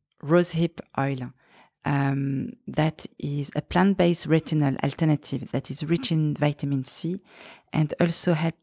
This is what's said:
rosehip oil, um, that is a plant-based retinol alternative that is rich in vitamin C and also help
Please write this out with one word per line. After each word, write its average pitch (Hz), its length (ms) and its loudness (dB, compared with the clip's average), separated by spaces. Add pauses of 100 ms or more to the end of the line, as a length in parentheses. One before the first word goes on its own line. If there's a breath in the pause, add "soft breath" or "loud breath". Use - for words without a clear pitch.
(200)
rosehip 165 600 2 (180)
oil, 131 340 -4 (520 soft breath)
um, 139 720 -2 (120)
that - 400 -2 (100)
is 143 380 -4
a 151 80 -2
plant-based 185 680 2
retinol 151 540 2
alternative 143 680 -2
that - 180 -4
is 143 140 -6
rich 165 260 -2
in 156 240 0
vitamin 143 480 -2
C 175 380 -2 (520 loud breath)
and 151 280 0
also 170 340 4
help 165 280 -2